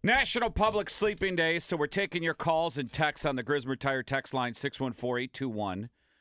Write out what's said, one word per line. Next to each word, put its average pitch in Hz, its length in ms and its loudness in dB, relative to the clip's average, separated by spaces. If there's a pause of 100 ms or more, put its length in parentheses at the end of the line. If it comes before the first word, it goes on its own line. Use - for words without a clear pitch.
National 233 460 2
Public 208 400 2
Sleeping 196 460 0
Day, 165 240 2
so - 160 -2
we're 147 100 2
taking 185 380 -2
your 165 100 0
calls 165 440 0
and 127 140 -4
texts 151 340 0
on 139 100 2
the 123 80 -2
Grismer 135 320 0
Tire 135 260 0
text 135 320 -4
line, 123 200 0
six - 260 -4
one 131 120 -2
four 123 260 -2
eight 127 140 -4
two 135 160 -4
one 104 420 -4 (300)